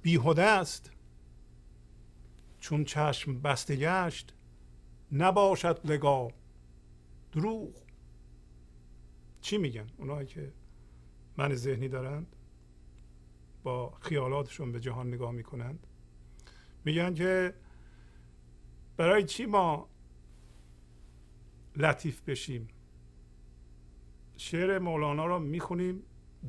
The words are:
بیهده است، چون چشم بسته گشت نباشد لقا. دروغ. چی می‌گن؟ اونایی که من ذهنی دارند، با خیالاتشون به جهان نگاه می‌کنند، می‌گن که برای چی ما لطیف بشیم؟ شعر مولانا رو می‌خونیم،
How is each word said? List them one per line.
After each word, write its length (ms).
بیهده 400
است، 480
چون 240
چشم 560
بسته 360
گشت 580
نباشد 720
لقا. 440
دروغ. 500
چی 180
می‌گن؟ 380
اونایی 300
که 260
من 180
ذهنی 340
دارند، 480
با 280
خیالاتشون 720
به 80
جهان 280
نگاه 240
می‌کنند، 540
می‌گن 300
که 400
برای 280
چی 220
ما 420
لطیف 460
بشیم؟ 460
شعر 420
مولانا 480
رو 120
می‌خونیم، 640